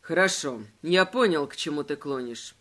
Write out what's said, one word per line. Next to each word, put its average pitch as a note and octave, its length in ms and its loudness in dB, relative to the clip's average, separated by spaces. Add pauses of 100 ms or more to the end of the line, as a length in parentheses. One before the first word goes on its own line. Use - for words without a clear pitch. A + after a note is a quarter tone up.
«Хорошо, E3 600 0 (200)
я F3+ 240 4
понял, F#3+ 420 2
к - 80 -14
чему D3 280 -4
ты D3 120 -4
клонишь». B2+ 640 -8